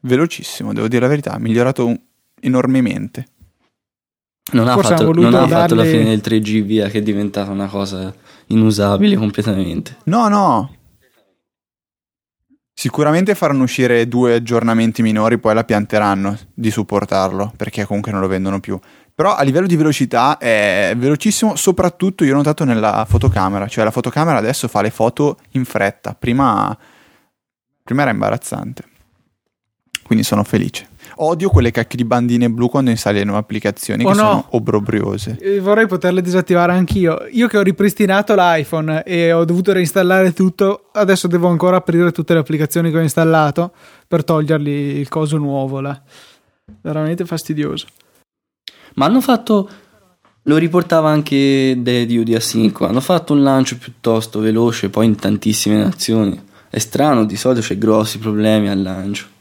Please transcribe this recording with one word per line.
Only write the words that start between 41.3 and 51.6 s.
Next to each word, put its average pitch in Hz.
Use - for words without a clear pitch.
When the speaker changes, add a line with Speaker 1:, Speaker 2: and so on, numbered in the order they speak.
Speaker 3:
ancora 180
aprire 175
tutte 170
le 165
applicazioni 160
che 156
ho 165
installato 160
per 160
togliergli 151
il 143
coso 156
nuovo 139
là. 139
Veramente 160
fastidioso. 151
Speaker 2:
Ma 135
hanno 240
fatto, 220
lo 147
riportava 165
anche 139